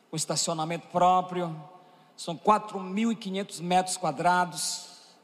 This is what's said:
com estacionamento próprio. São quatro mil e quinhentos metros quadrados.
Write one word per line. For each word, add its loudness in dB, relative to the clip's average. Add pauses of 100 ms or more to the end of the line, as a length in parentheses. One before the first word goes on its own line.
(100)
com -8
estacionamento -2
próprio. 2 (600)
São -8
quatro 2
mil -2
e -6
quinhentos -8
metros 2
quadrados. -2